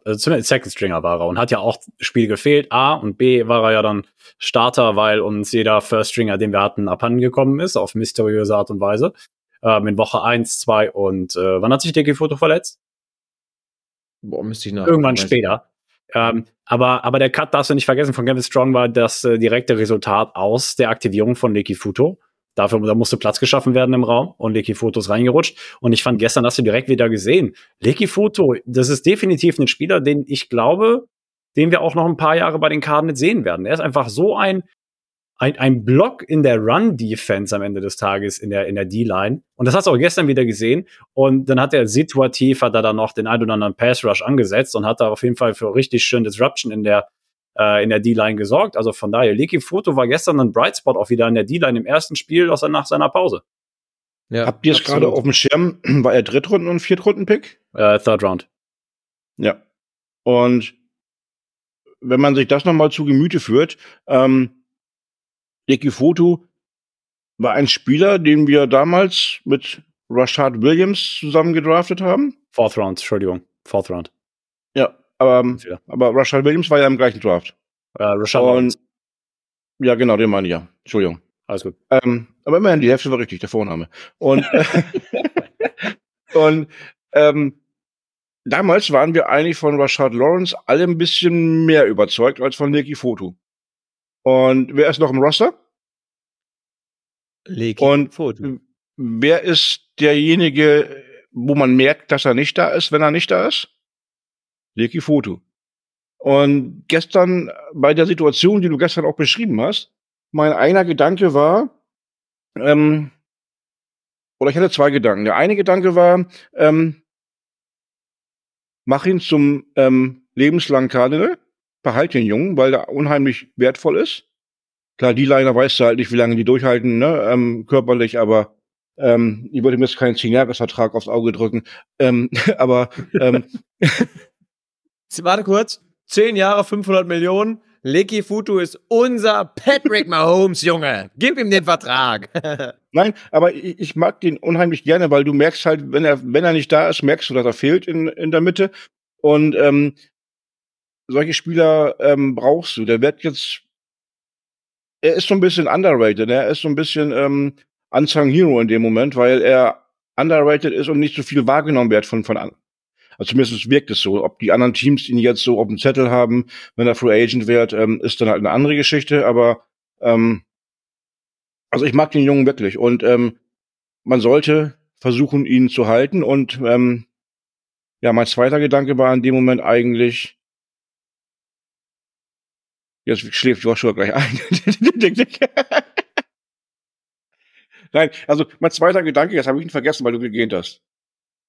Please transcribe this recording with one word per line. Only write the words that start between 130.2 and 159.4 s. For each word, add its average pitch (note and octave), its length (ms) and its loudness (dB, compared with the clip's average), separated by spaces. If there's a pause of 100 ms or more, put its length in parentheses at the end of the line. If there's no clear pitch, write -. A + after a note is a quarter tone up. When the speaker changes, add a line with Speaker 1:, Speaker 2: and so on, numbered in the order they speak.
Speaker 3:
aufs G#2+ 120 -6
Auge A2+ 260 0
drücken, A2 300 -4 (360)
ähm, B2 320 0
<laughs> D#3 260 -2
aber, B2 320 2 (300)
ähm, B2 240 0 (380)
<laughs> - 1300 -8
Speaker 2:
Z-, - 140 -12
warte F#3+ 200 0
kurz, G3+ 400 -2 (240)
zehn G#3+ 280 0
Jahre, G3 280 0
fünfhundert F#3+ 440 -2
Millionen, F#3+ 540 -2 (240)
Leaky G3 380 -2
Futu G3+ 360 -4
ist E3+ 280 -6
unser A3+ 560 0
Patrick B3+ 640 -2
Mahomes, F3 540 2
Junge. C#3+ 560 -2
Gib C#4 200 0
ihm A3 140 -4
den F#3+ 140 2
Vertrag. B2 680 -2
<laughs> D3 440 -8 (160)
Speaker 3:
Nein, G3 200 2 (160)
aber E3 240 2
ich, E3+ 240 -10
ich D#3+ 200 -10
mag E3+ 240 -2
den E3+ 160 -2
unheimlich E3+ 480 -2
gerne, D#3+ 260 2
weil C#3+ 140 4
du D3 80 0
merkst D3+ 320 0
halt, D3 260 -2
wenn D3+ 140 0
er, C#3 180 2
wenn C3+ 220 0
er E3 80 2
nicht D3+ 180 -2
da D#3+ 160 4
ist, D#3+ 160 -4
merkst C#3+ 260 0
du, C3+ 40 -6
dass B2 120 0
er A#2+ 60 2
fehlt D#3 340 0
in, D#3+ 220 -4
in D#3+ 240 -6
der D#3+ 80 2
Mitte. F3+ 320 0 (500)
Und, D3 340 4
ähm, C#3+ 400 2 (1120)
solche D3+ 240 0
Spieler, D#3 640 0
ähm, C#3 360 2
brauchst C#3+ 420 0
du. A2+ 80 -6
Der A#2 160 0
wird D3 240 0
jetzt, - 380 -8 (1400)
er E3 140 2
ist F3+ 120 -2
so G#3 60 0
ein G3 80 2
bisschen F3 260 2
underrated, A2+ 600 2
ne? A#2+ 60 0
Er B2+ 120 0
ist D3 140 -4
so D#3+ 80 -4
ein C#3+ 60 -2
bisschen, D3+ 360 -4
ähm, C#3 420 -2 (360)
unsung D3 400 2
hero D3 320 4
in A2+ 80 0
dem A2+ 120 2
Moment, A#2 360 0
weil B2 240 4